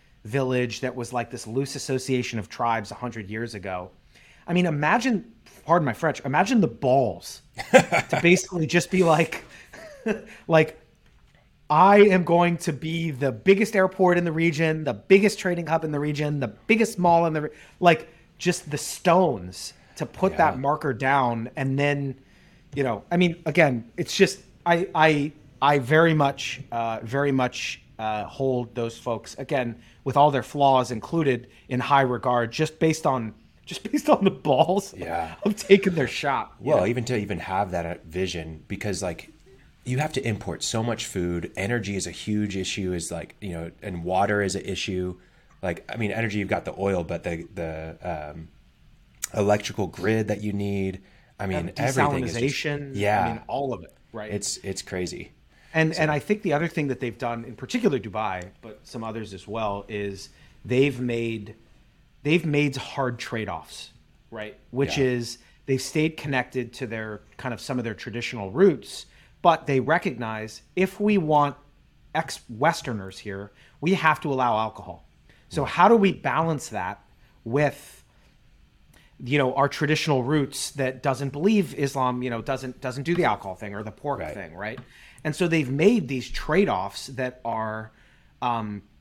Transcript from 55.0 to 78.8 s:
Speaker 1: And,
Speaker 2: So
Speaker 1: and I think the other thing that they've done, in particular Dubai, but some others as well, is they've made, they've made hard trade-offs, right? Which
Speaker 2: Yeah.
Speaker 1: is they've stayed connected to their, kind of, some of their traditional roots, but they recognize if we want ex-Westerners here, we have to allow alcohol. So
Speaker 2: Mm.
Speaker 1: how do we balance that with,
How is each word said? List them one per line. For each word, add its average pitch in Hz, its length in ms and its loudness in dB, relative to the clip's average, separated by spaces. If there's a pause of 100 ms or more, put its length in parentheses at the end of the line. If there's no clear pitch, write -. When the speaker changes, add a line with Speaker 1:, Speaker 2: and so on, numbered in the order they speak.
Speaker 1:
And, 160 220 2
Speaker 2:
So 170 80 -2
Speaker 1:
and 156 80 2
I 151 80 0
think 208 240 -2
the 165 100 0
other 156 160 0
thing 147 200 -2
that 127 120 -4
they've 120 180 -6
done, 117 260 -4
in 117 120 -14
particular 175 420 0
Dubai, 95 520 -6 (120)
but 107 220 -18
some 117 180 -12
others 107 320 -10
as 92 140 -16
well, 101 400 -4
is 101 400 -8 (360)
they've 123 360 2
made, 117 560 -4 (640)
they've 156 240 2
made 147 300 2
hard 120 420 -4
trade-offs, - 720 -8 (400)
right? 107 260 -12 (140)
Which 139 280 0
Speaker 2:
Yeah. 135 60 4
Speaker 1:
is 120 340 -2 (280)
they've 131 160 0
stayed 160 340 0
connected 127 580 -4
to 127 120 -8
their, 110 360 -8 (140)
kind 123 160 -6
of, 110 80 -8
some 127 180 -4
of 117 60 -2
their 110 100 -4
traditional 107 580 -8
roots, 151 540 2 (360)
but 165 240 4
they 135 140 2
recognize 117 800 -2 (140)
if 190 240 0
we 208 180 4
want 147 380 2 (580)
ex-Westerners 120 1040 -4
here, 101 320 -10 (300)
we 175 140 2
have 156 260 2
to 147 120 -4
allow 123 260 2
alcohol. 110 460 -6 (440)
So 143 160 -2
Speaker 2:
Mm. - 40 -2
Speaker 1:
how 180 200 6
do 233 80 8
we 196 160 6
balance 151 560 -2
that 98 360 -8 (400)
with, 139 580 -2 (1200)